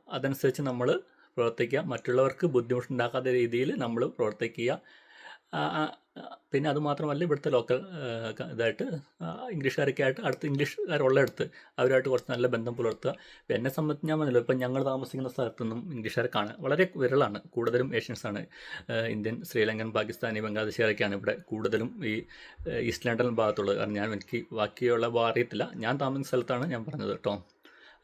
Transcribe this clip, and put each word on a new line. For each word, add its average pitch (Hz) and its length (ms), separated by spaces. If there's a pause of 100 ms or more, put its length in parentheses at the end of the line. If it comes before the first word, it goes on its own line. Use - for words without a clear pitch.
അതനുസരിച്ച് 135 540
നമ്മൾ 131 400 (340)
പ്രവർത്തിക്കുക, 120 440
മറ്റുള്ളവർക്ക് 131 640
ബുദ്ധിമുട്ടുണ്ടാക്കാത്ത 123 800
രീതിയിൽ 127 500
നമ്മൾ 120 300
പ്രവർത്തിക്കുക. 117 760 (720)
ആ, 156 40
ആ, 156 240 (360)
ആ, - 180 (160)
പിന്നെ 143 180
അതുമാത്രമല്ല 147 540
ഇവിടുത്തെ 151 260
ലോക്കൽ, 123 260
ആ, 127 540
ക-, 120 220
ഇതായിട്ട്, 113 340 (360)
ആ, 208 280
ഇംഗ്ലീഷുകാരൊക്കെ 139 520
ആയിട്ട് 131 180
അടുത്ത് 139 260
ഇംഗ്ലീഷുകാരുള്ളിടത്ത് 139 1000 (340)
അവരുമായിട്ട് 131 300
കുറച്ച് 127 220
നല്ല 123 160
ബന്ധം 117 300
പുലർത്തുക. 117 340
ഇപ്പം - 440
എന്നെ 120 160
സംബന്ധിച്ച് 151 360
ഞാൻ 156 120
പറഞ്ഞല്ലോ, 127 220
ഇപ്പം 127 180
ഞങ്ങൾ 127 260
താമസിക്കുന്ന 131 440
സ്ഥലത്തൊന്നും 120 640
ഇംഗ്ലീഷുകാരെ 117 420
കാണാൻ 104 260
വളരെ 156 360
വിരളാണ്. 127 440 (100)
കൂടുതലും 120 460
ഏഷ്യൻസാണ്. 110 500 (440)
ആ, 117 40 (120)
ഇന്ത്യൻ, 110 380
ശ്രീലങ്കൻ, 110 480
പാകിസ്ഥാനി, 110 480
ബംഗ്ലാദേശുകാരൊക്കെയാണ് 107 760
ഇവിടെ 107 200
കൂടുതലും 113 720
ഈ, 110 180 (360)
ആ, - 180
ഈസ്റ്റ് 117 280
ലണ്ടൻ 117 280
ഭാഗത്തുള്ളത്. 104 420
കാരണം 107 160
ഞാൻ, 104 200
എനിക്ക് 110 400
ബാക്കിയുള്ള 117 560
ഭാഗം 117 200
അറിയത്തില്ല. 113 460
ഞാൻ 123 260
താമസിക്കുന്ന 135 280
സ്ഥലത്താണ് 123 420
ഞാൻ 117 140
പറഞ്ഞത് 104 260
കേട്ടോ. 101 340 (600)